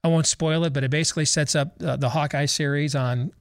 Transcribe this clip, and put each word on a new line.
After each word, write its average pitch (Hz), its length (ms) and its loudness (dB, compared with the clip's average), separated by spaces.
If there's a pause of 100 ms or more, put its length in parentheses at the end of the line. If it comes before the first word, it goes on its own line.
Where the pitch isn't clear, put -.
I 165 60 2
won't 160 180 4
spoil 160 380 0
it, 156 80 -2
but 135 100 0
it 127 80 0
basically 156 340 0
sets 147 300 0
up 147 240 -2
the, 135 160 -2
the 135 140 -2
Hawkeye 147 360 0
series 143 480 0
on 127 480 0